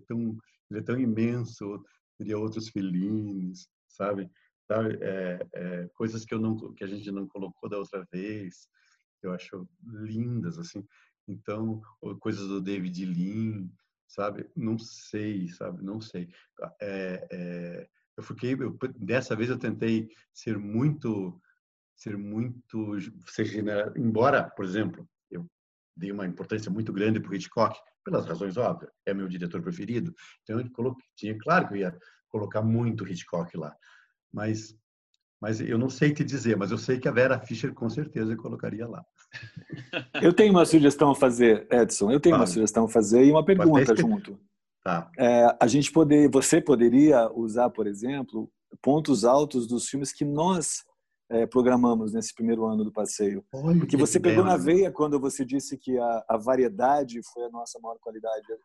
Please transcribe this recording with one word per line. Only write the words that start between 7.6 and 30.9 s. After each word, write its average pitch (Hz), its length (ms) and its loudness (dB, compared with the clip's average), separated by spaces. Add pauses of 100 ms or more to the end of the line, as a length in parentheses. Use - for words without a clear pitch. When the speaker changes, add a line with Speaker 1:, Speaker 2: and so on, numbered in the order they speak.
Speaker 1:
da 104 80 -8
outra 98 340 -10
vez, 98 560 -12 (540)
que 95 60 -12
eu 90 40 -6
acho 92 380 -14 (140)
lindas, 110 720 -8
assim. 87 260 -14 (440)
Então, 107 560 -8 (180)
ou 101 160 -10
coisas 98 300 -8
do 98 120 -6
David 92 460 -6
Lean, 98 640 -6 (380)
sabe? 101 480 -10
Não 113 240 -4
sei, 107 680 -8
sabe? 92 340 -12
Não 104 180 -8
sei. 90 280 -12 (520)
É, 95 500 -8
é, 87 560 -12 (300)
eu 110 60 -14
fiquei, 123 300 -6
eu, 131 220 -6 (200)
dessa 113 400 -4
vez 117 160 -2
eu 127 80 -6
tentei 113 500 -2 (240)
ser 107 240 -8
muito, 104 840 -4 (560)
ser 104 220 -12
muito, 107 800 -8 (300)
ser - 180 -4
genera-, 104 500 -4
embora, 117 540 2
por 101 160 -8
exemplo, 90 420 -4 (220)
eu 87 160 -12 (500)
dei 95 160 -10
uma 101 140 -8
importância 92 460 -8
muito 110 200 -6
grande 107 280 0
pro - 160 -8
Hitchcock, 98 420 -2 (260)
pelas 98 220 -4
razões 87 320 -8
óbvias, 101 340 -4 (140)
é 101 80 -4
meu 98 140 -6
diretor 90 340 -8
preferido. 101 500 -6 (300)
Então, 110 180 -6
eu 123 120 -8
coloquei, 123 340 -8 (100)